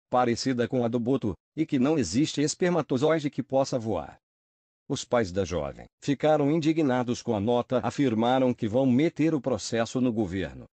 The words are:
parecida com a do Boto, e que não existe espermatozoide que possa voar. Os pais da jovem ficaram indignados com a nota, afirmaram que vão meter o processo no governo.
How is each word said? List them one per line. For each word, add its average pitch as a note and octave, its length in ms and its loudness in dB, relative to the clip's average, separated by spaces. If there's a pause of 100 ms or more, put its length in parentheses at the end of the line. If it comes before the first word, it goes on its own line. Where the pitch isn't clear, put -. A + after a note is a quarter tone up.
parecida A#2+ 580 2
com B2 180 0
a - 20 0
do A#2+ 120 -2
Boto, A#2+ 340 0 (220)
e D#3 100 -2
que D3 140 0
não D3 180 2
existe B2+ 420 0
espermatozoide D3+ 920 0
que - 120 -6
possa C3+ 380 0
voar. G2+ 380 -6 (680)
Os C#3 160 -4
pais A#2 280 0
da F#2+ 120 -2
jovem C#2+ 420 -6 (160)
ficaram D3 480 2
indignados C#3+ 720 0
com A#2 140 -2
a G2+ 40 0
nota, A#2+ 440 0
afirmaram B2 680 2
que A#2+ 140 -4
vão B2 180 0
meter D3+ 480 2
o C#3+ 80 -2
processo A2+ 580 -2
no B2 140 0
governo. E2+ 600 -4